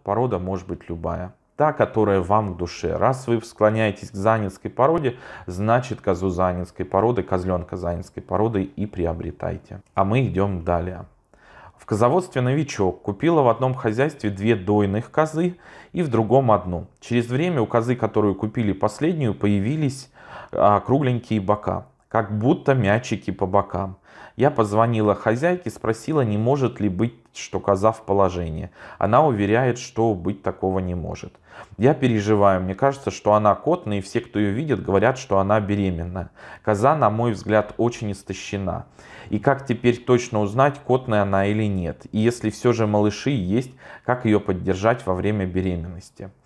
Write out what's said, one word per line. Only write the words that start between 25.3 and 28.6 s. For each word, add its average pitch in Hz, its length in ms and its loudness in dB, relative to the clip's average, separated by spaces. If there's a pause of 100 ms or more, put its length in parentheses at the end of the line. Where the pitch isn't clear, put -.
спросила, - 520 -2
не 107 180 0
может 127 400 0
ли 101 100 0
быть, 101 240 -2 (220)
что - 240 -8
коза 98 320 4
в - 100 -6
положении. 87 680 0 (260)